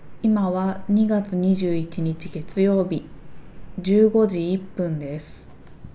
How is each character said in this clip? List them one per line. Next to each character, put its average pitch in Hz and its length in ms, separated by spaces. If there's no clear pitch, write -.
今 208 280
は 190 360
二 214 180
月 202 300
二 185 180
十 180 220
一 165 260
日 160 280
月 160 320
曜 196 240
日、 - 240
十 202 300
五 220 180
時 180 280
一 190 60
分 175 400
で 143 200
す。 - 260